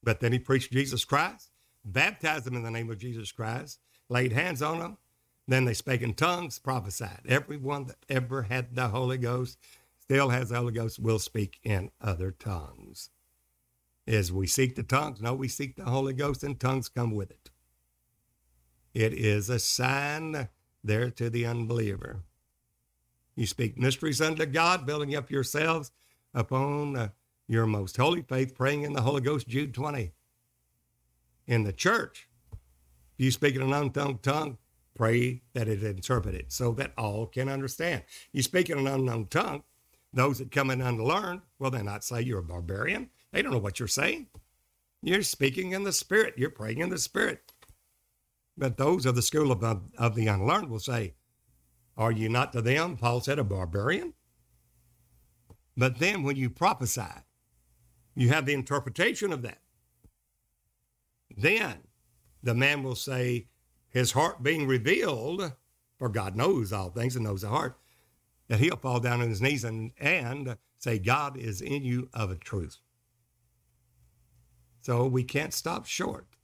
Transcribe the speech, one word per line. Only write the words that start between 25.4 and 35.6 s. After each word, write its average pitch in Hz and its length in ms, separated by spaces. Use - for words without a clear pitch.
upon, 139 640
uh, 113 120
your 113 180
most 104 300
holy 160 260
faith, 131 340
praying 143 260
in 147 100
the 139 100
Holy 139 180
Ghost, 131 260
Jude 131 260
twenty. 123 400
In 120 160
the 104 100
church, - 560
you 131 140
speak 143 240
in 131 80
an 131 100
unknown 143 460
tongue, 143 400
pray 120 480
that 113 160